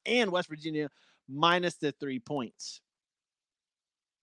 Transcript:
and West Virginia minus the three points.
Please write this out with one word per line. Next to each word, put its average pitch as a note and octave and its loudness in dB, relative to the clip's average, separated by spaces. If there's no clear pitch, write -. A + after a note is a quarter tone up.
and A3 4
West F3 0
Virginia D3+ -4
minus E3+ 2
the C#3+ -2
three C3 -6
points. - -8